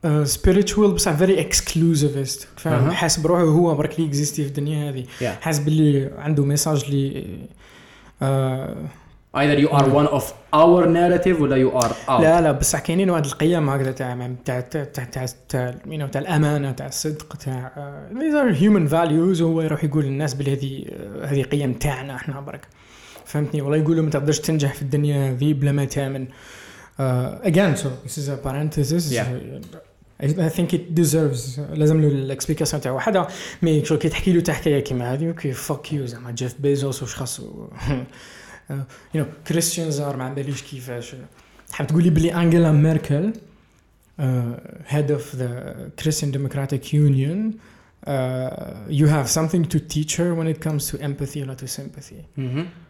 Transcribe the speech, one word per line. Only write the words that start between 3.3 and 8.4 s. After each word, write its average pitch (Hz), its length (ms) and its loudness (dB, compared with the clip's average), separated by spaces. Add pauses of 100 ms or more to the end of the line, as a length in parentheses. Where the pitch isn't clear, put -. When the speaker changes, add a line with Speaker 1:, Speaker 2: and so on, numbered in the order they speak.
Speaker 1:
هو 160 320 4
برك 151 200 -2
اللي 165 120 0
يكزيستي 147 360 -2
في 135 40 -4
الدنيا 147 420 -4
هذه. 131 140 -8
Speaker 2:
Yeah. 123 380 -6
Speaker 1:
حاسب 147 260 -2
اللي 147 500 4
عنده 147 280 0
ميساج 143 420 0
اللي، 139 380 -2 (960)
uh، 135 680 -2 (500)